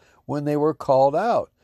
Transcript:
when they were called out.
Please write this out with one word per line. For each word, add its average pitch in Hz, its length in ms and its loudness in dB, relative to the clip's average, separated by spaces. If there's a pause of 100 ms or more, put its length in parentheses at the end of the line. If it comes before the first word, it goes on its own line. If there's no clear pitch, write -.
(260)
when 147 180 -6
they 147 140 -2
were 147 160 0
called 139 420 2
out. 190 360 -2 (120)